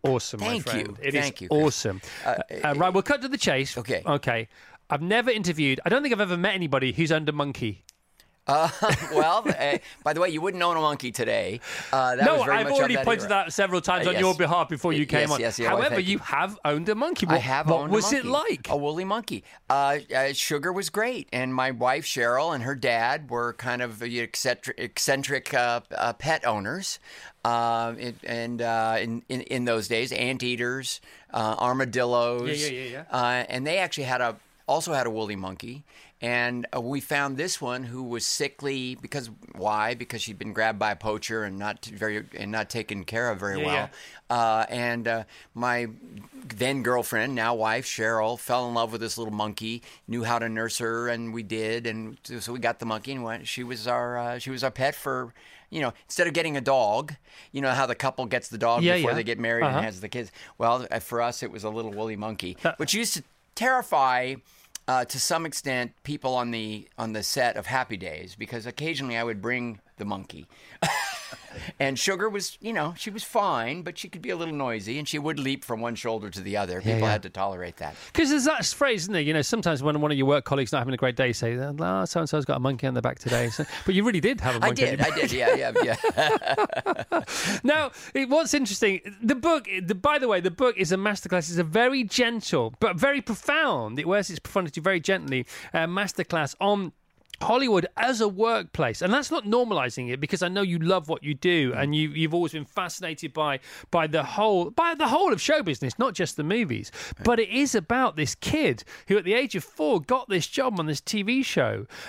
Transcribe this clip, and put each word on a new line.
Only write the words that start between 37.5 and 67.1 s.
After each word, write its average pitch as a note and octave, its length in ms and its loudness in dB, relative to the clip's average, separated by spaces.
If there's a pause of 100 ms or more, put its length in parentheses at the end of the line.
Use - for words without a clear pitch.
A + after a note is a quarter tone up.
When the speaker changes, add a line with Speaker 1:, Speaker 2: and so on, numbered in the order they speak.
Speaker 2:
one B2+ 220 -6
who B2+ 200 -10
was A#2+ 220 -4
sickly C#3 720 -4
because, B2+ 340 -8 (260)
why? G#2+ 380 0
Because A#2 280 -8
she'd G#2+ 160 -8
been G#2 140 -8
grabbed A2 260 0
by G#2+ 140 0
a G2+ 60 -2
poacher G#2+ 480 -4
and F#2+ 120 -8
not G#2 260 -6
t-, A2 120 -14
very, G#2+ 300 -4 (120)
and G#2 140 -6
not A2 180 -2
taken G#2+ 360 -6
care A#2+ 260 -2
of G2 80 -4
very G2 220 -4
Speaker 1:
Yeah, D3+ 40 -2
Speaker 2:
well. D3 240 -2 (400)
Speaker 1:
yeah. A#2+ 80 0
Speaker 2:
Uh, A2 320 4
and, A#2 380 -2
uh, A2+ 160 -2 (300)
my A#2+ 340 0 (580)
then B2+ 380 -2
girlfriend, A#2+ 520 2
now A#2 200 2
wife, A2+ 300 0
Cheryl, A2+ 520 0
fell B2 300 0
in A#2+ 60 -4
love A#2 180 2
with A2+ 80 -6
this A2 180 -6
little A2 160 -6
monkey, G#2+ 480 -4 (280)
knew A#2 160 -2
how A#2 140 2
to A#2 100 -2
nurse A2 300 -2
her, A#2 280 -2
and A#2 260 -4
we A#2 80 -8
did. A2 460 -4
And A2 360 -8
so, A#2+ 160 -10
so G#2+ 120 -8
we B2+ 80 -8
got A#2 200 0
the A#2+ 60 -8
monkey, A2 280 -6
and C3 100 -8
went, A2+ 240 -8
she - 160 -6
was A#2+ 240 -8
our, B2 300 0
uh, A#2+ 220 -4
she B2+ 100 -10
was C3 120 -6
our C3+ 100 0
pet C#3 240 0
for, B2+ 380 -6 (360)
you D#3+ 100 -8
know, B2 140 -2 (100)
instead - 240 0
of D#3 60 -2
getting D#3+ 240 0
a C3+ 40 -2
dog, C3 520 2 (400)
you C#3 80 -4
know C3+ 100 2
how C3 140 2
the B2 100 -2
couple C3 300 -2
gets A#2+ 240 -2
the A#2 80 -10
dog A#2 260 4
Speaker 1:
Yeah, F3 140 6
Speaker 2:
before C3 140 2
Speaker 1:
yeah. - 40 2
Speaker 2:
they A#2+ 80 -2
get A#2 160 -2
married A#2 240 2
Speaker 1:
Uh-huh. C3 140 2
Speaker 2:
and F#3 80 0
has F#2+ 160 -8
the G#2 80 -10
kids. A#2+ 240 -8 (240)
Well, A#2+ 340 2
uh, A#2 80 -2
for A#2 220 -2
us, A#2+ 220 -2
it A2+ 60 -8
was G2+ 140 -12
a G#2+ 60 -4
little A2 240 -6
woolly G#2+ 240 -4
monkey, G2+ 480 -8
Speaker 1:
Uh, E3 100 2
Speaker 2:
which D3 180 -2
used A3 200 -2
to D#3+ 100 -6 (320)
terrify, C3+ 800 2 (520)
uh, B2+ 180 2
to C3 140 -6
some E3 260 0
extent, C3+ 460 -4 (100)
people C#3 320 -4
on B2 160 0
the, G#2+ 380 -6 (100)
on A2 160 -4